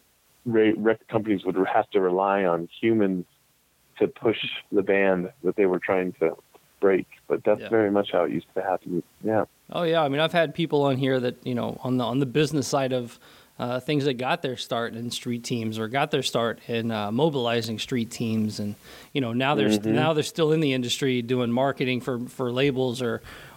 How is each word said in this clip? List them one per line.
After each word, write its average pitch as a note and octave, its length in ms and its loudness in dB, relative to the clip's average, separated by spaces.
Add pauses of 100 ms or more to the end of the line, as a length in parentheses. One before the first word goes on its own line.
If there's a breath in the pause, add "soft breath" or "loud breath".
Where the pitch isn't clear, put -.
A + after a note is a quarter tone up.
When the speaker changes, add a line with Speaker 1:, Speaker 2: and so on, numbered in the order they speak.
(440)
Speaker 1:
re-, A2 300 4
record A2 340 0
companies G#2+ 360 0
would F2+ 120 0 (100)
have G#2+ 240 0
to G2+ 100 2
rely F#2+ 440 2
on E2+ 240 0 (120)
humans G2+ 440 2 (760)
to G2+ 100 2
push - 300 -2 (320)
the G2+ 120 2
band F#2+ 480 2 (120)
that F2+ 140 -2
they G2+ 100 4
were F2+ 120 2
trying F#2 360 0
to D#2+ 220 0 (440)
break. G2 260 4 (220)
But - 160 -2
that's G#2+ 180 2
Speaker 2:
Yeah. G#2 80 -10
Speaker 1:
very A2 200 4
much G2+ 220 0
how F2 120 2
it D2 80 -2
used - 220 -4
to F#2 80 -2
happen. F2+ 400 -4 (200)
Yeah. G#2+ 220 0 (280)
Speaker 2:
Oh, F3 120 -4
yeah. E3 180 2
I D3 60 2
mean, C#3 120 -2
I've D#3+ 120 0
had E3 220 0
people D3+ 280 2
on C#3 160 4
here C3 220 2
that, A#2+ 160 -2 (100)
you B2+ 80 -2
know, A2+ 280 -4
on B2+ 140 0
the, B2 80 0
on A#2+ 140 0
the C#3 80 2
business C#3+ 420 0
side C3+ 240 0
of, B2 260 -6 (400 loud breath)
uh, B2 200 -4
things C#3+ 260 0
that C#3 100 0
got C3 280 -4
their B2+ 140 -4
start A#2 380 -4
in A#2 180 -8
street A#2+ 320 -6
teams A2 340 -4
or A2 80 -4
got C#3 240 0
their C3+ 140 0
start A#2 340 -2 (100)
in, A#2 220 -2
uh, G#2 220 -2
mobilizing A#2 680 0
street A#2 320 -4
teams. A2 480 -2
And, G#2 160 -6 (380 loud breath)
you C#3 80 -2
know, A#2 120 -4
now C3 220 0
they're G#2+ 160 2
st-, G#2 140 2
Speaker 1:
Mm-hmm. A2 100 2
Speaker 2:
now D#3 180 2
they're D3+ 120 0
still D#3 280 0
in D#3+ 80 4
the C#3+ 120 2
industry B2+ 500 0
doing A#2+ 300 0
marketing B2+ 480 0
for, B2 200 -4
for B2+ 320 -4
labels B2+ 480 0
or, A2+ 220 -4 (340 loud breath)